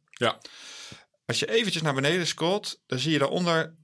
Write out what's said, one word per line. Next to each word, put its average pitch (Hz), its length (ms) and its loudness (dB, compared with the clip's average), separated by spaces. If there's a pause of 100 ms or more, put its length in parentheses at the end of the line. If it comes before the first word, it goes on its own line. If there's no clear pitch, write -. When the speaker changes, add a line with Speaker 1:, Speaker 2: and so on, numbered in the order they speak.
(120)
Speaker 1:
Ja. - 260 0 (880)
Speaker 2:
Als - 140 -2
je - 120 0
eventjes 196 300 2
naar 151 120 0
beneden 151 340 2
scrolt, - 600 -2
dan 127 120 -4
zie 151 120 0
je 147 80 4
daaronder 165 640 2